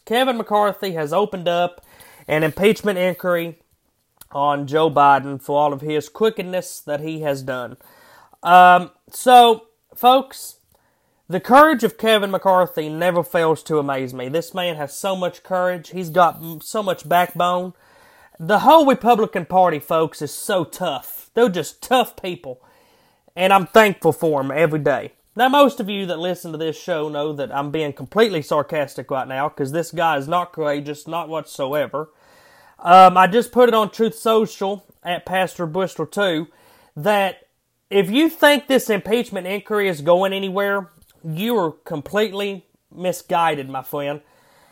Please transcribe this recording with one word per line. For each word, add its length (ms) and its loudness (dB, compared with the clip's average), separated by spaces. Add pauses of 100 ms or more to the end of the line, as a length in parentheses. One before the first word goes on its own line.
Kevin 320 -2
McCarthy 540 -2
has 200 -6
opened 360 -2
up 360 -2 (440)
an 160 0
impeachment 560 0
inquiry 580 -4 (760)
on 360 -2
Joe 240 0
Biden 500 2
for 180 -2
all 140 0
of 80 -12
his 260 -4
crookedness 760 -4
that 180 -6
he 220 -10
has 200 -4
done. 360 -10 (640)
Um, 480 8 (180)
so, 600 6 (260)
folks, 600 0 (720)
the 120 -4
courage 460 4
of 120 -2
Kevin 320 0
McCarthy 600 0
never 340 -2
fails 400 0
to 160 -2
amaze 340 -6
me. 140 -10
This 260 -6
man 220 -6
has 180 -10
so 220 -6
much 280 -8
courage. 480 -4
He's 180 -10
got 260 2
m-, 240 -14
so 240 -8
much 240 -6
backbone. 640 -2 (680)
The 220 0
whole 260 6
Republican 600 0
Party, 340 2
folks, 420 -4
is 120 -10
so 320 -4
tough. 680 -10
They're 140 2
just 340 -6
tough 400 -2
people. 400 -12 (720)
And 200 2
I'm 120 4
thankful 460 4
for 300 -2
'em 100 -6
every 280 0
day. 340 -4 (200)
Now, 140 0
most 320 4
of 100 -6
you 180 -6
that 120 -6
listen 320 -6
to 60 -10
this 200 -6
show 300 -6
know 240 -4
that 240 -8
I'm 160 -4
being 220 -4
completely 480 -2
sarcastic 680 -4
right 160 -4
now 220 -6
'cause 240 -6
this 200 -6
guy 260 -2
is 100 -8
not 240 -4
courageous, 560 -6
not 220 -8
whatsoever. 800 -6 (720)
Um, 360 8
I 120 6
just 260 -2
put 160 4
it 60 0
on 140 0
Truth 260 -4
Social 680 -2 (180)
at 240 -8
Pastor 400 -4
Bristol 420 -6
two 400 -2 (460)
that 540 -2 (420)
if 200 0
you 180 2
think 400 2
this 220 0
impeachment 580 -2
inquiry 400 -4
is 140 -4
going 320 2
anywhere, 560 -4 (340)
you 320 -4
are 160 0
completely 920 -6 (260)
misguided, 800 -4
my 140 -10
friend. 380 -8 (500)